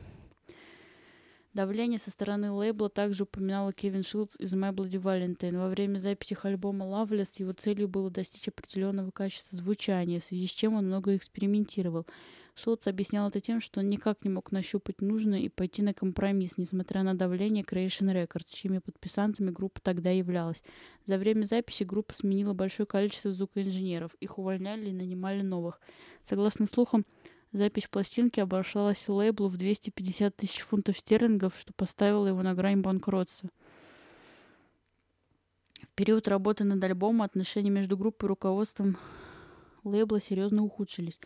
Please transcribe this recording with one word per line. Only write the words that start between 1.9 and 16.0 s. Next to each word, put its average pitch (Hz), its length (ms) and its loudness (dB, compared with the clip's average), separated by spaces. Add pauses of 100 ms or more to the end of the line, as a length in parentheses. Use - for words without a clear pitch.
со - 120 -12
стороны 202 420 -2
лейбла 208 360 0
также 202 360 0
упоминала 196 480 -2
Кевин 196 320 -2
Шилдс 208 340 -4
из 185 140 -4
My 190 200 0
Bloody 190 300 -4
Valentine. 180 560 0
Во 185 100 0
время 196 300 0
записи 196 360 -4
их - 100 -8
альбома 196 400 -2
Loveless 202 540 0
его 190 140 -4
целью 202 360 0
было 190 220 -2
достичь - 360 -8
определённого 196 640 -4
качества - 460 -6
звучания, 175 640 0
в - 40 -10
связи 180 220 -4
с 180 40 -2
чем 220 240 0
он 202 120 2
много 190 300 2
экспериментировал. 190 920 0 (480)
Шилдс - 320 -2
объяснял 202 420 0
это 202 120 -2
тем, 233 200 -2
что - 200 -6
он 196 80 2
никак 202 360 0
не 196 60 2
мог 185 220 -4
нащупать 196 480 -4
нужное 208 400 0
и - 80 0
пойти 185 340 -4
на 202 120 2
компромисс, 190 640 0